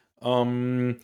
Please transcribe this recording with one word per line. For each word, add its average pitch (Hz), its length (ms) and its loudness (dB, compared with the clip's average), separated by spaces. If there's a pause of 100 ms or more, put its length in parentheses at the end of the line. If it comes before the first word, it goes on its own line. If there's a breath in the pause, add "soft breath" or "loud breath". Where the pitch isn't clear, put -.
(220 soft breath)
Ähm, 123 800 0